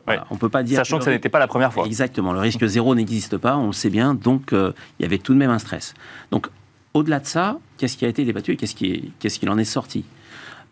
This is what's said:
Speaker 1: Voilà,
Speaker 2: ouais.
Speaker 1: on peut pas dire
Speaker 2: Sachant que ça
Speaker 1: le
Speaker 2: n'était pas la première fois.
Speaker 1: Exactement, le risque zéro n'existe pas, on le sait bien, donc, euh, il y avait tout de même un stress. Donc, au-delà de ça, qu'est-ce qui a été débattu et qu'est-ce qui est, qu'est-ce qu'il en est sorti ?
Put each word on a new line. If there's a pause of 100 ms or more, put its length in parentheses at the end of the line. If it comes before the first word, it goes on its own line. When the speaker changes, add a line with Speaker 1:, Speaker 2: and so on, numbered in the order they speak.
Speaker 1:
Voilà,
Speaker 2:
ouais.
Speaker 1:
on
peut
pas
dire
Speaker 2:
Sachant
que
ça
Speaker 1:
le
Speaker 2:
n'était
pas
la
première
fois.
Speaker 1:
Exactement,
le
risque
zéro
n'existe
pas,
on
le
sait
bien,
donc,
euh, (280)
il
y
avait
tout
de
même
un
stress. (340)
Donc, (480)
au-delà
de
ça, (200)
qu'est-ce
qui
a
été
débattu
et
qu'est-ce
qui
est, (160)
qu'est-ce
qu'il
en
est
sorti ? (680)